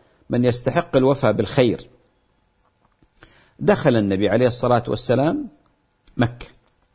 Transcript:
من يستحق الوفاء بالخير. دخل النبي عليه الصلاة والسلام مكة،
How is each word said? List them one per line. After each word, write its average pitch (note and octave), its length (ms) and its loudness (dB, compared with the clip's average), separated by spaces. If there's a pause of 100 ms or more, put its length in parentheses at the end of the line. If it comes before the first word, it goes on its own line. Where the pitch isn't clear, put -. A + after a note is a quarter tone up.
(300)
من B2 140 0
يستحق C3+ 520 -2
الوفاء C3 360 2
بالخير. G#2+ 560 0 (1700)
دخل C#3+ 360 2
النبي G2+ 320 0
عليه A#2+ 180 2
الصلاة A#2+ 420 0
والسلام D3+ 600 -2 (680)
مكة، - 300 -4 (480)